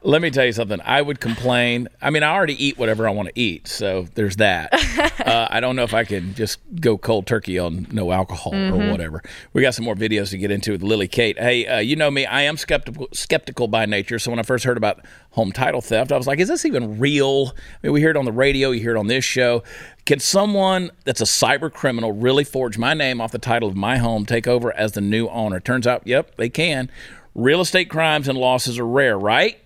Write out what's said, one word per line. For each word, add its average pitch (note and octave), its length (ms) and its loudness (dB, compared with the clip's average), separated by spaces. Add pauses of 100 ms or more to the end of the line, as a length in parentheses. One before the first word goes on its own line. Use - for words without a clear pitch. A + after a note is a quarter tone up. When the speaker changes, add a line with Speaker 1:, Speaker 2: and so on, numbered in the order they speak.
Speaker 1:
Let D#3 200 4
me E3 80 0
tell C3 140 2
you A#2+ 80 2
something. G#2 320 -4
I C#3 180 2
would C#3+ 160 -4
complain. A#2+ 680 0 (120)
I C#3 100 0
mean, D3+ 120 2
I D3+ 100 2
already D#3 320 0
eat C#3 140 0
whatever A2 300 0
I - 20 2
wanna G2+ 240 -4
eat, G#2+ 320 -2
so F#2+ 480 -4
there's G2 220 0
that. F#2+ 360 2
Speaker 2:
<laughs> C#4+ 400 2 (140)
Speaker 1:
Uh, A#2 240 2
I A2+ 80 0
don't B2+ 160 0
know B2+ 80 0
if A2+ 100 -2
I A2+ 120 2
can F#2+ 300 -6
just A2 260 -4 (200)
go A#2 160 4
cold G#2+ 300 -2
turkey G2 320 -2
on F2 320 -4
no F#2 220 -2
alcohol - 400 -2
Speaker 2:
Mm-hmm. F#3+ 280 0
Speaker 1:
or G#3 120 0
whatever. D#3+ 300 -6 (320)
We B2+ 80 2
got B2+ 120 2
some A#2 100 -8
more A2 120 -2
videos G#2 340 -2
to F#2+ 80 -8
get G2+ 140 -2
into G2 180 -2
with F#2+ 140 -2
Lily G2+ 240 0
Kate. A2+ 280 0
Hey, A#2+ 300 0
uh, B2 140 0
you C3 160 0
know D3 160 2
me. C#3 140 0
I C3+ 160 0
am D3 140 0
skeptical, C#3+ 560 -4
skeptical C3 540 -2
by A2 200 0
nature, G#2 340 -2
so B2 100 -6
when A#2+ 80 -2
I A#2 60 -2
first B2 200 -2
heard B2 120 2
about G#2+ 280 -2 (260)
home G#2+ 200 0
title C3 300 0
theft, A#2+ 320 0
I C3+ 40 2
was B2+ 120 -2
like, C#3+ 100 0
"Is F#3 80 0
this D#4+ 180 -2
even A#2 360 -2
real?" C#3 560 2
I - 320 -12
mean, C#3+ 40 0
we D3 80 4
hear D#3+ 100 6
it D3+ 60 2
on C3+ 80 0
the A#2+ 60 -2
radio, C3+ 400 2
you A#2+ 100 0
hear A#2 140 0
it A2 40 2
on G#2 100 0
this B2 160 0
show. A#2+ 400 2 (400)
Can C#3 160 2
someone F#3+ 720 2 (120)
that's B2+ 180 -2
a - 20 2
cyber C#3 480 2
criminal A#2 400 -2
really B2+ 320 4
forge A#2+ 340 -2
my B2+ 160 2
name C3 260 0
off A2+ 120 -4
the B2 80 -6
title A#2 280 0
of F#2+ 60 -4
my G#2 220 0
home, A#2 300 0
take A#2+ 200 0
over A#2+ 300 2
as G#2 160 0
the G#2 80 -4
new G#2+ 280 0
owner? G2+ 300 -4
Turns A#2+ 300 0
out, - 180 0
yep, C3 300 0
they A#2+ 140 -2
can. D3 380 -2 (460)
Real C#3+ 280 2
estate F3+ 280 0
crimes D3+ 380 0
and C3 100 -2
losses B2+ 400 0
are A#2+ 80 -2
rare, A#2+ 320 4
right? B2+ 480 2